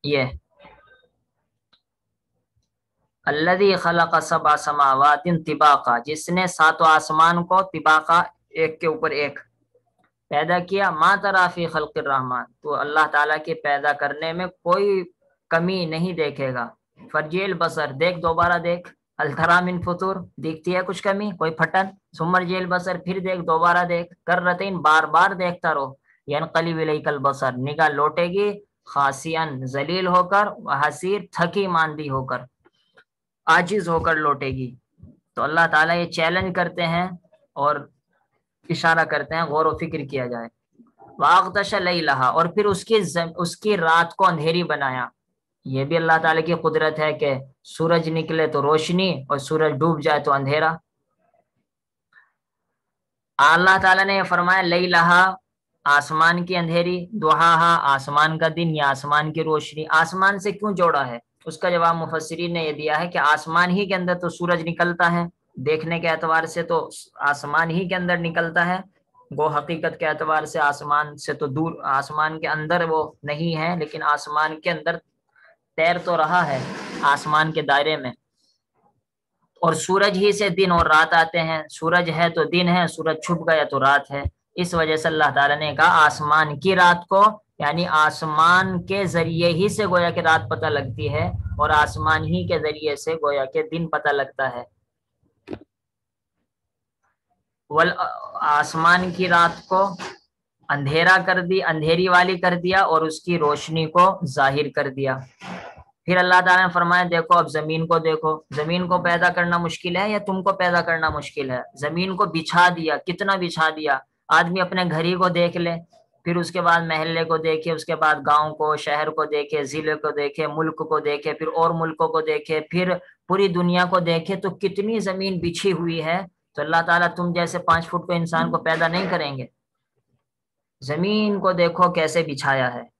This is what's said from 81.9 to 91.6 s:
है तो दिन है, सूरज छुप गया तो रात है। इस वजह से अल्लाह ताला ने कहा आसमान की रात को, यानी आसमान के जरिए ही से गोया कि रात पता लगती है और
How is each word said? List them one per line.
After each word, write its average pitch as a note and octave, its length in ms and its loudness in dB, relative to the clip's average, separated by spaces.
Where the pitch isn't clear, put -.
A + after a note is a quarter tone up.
है E3 200 0
तो E3 160 0
दिन F3 220 2
है, F3 200 2
सूरज D#3+ 360 -4
छुप E3 260 -4
गया D#3 160 4
तो C#3 140 -4
रात C#3 320 4
है। C#3 120 -6
इस F3 180 -4
वजह D#3+ 220 2
से D#3 120 -2
अल्लाह D#3 220 2
ताला C#3+ 240 2
ने D3+ 200 -4
कहा D#3 120 4
आसमान D3+ 540 2
की F#3+ 160 2
रात F3+ 340 4
को, G3 120 4
यानी D#3 240 -2
आसमान D#3+ 960 2
के F#3+ 260 -4
जरिए E3+ 420 0
ही F3 220 2
से G#3+ 160 -2
गोया F3 260 2
कि E3+ 100 -4
रात D#3+ 300 2
पता D#3+ 180 -2
लगती C#3+ 380 -4
है D#3+ 240 -2
और D3+ 120 2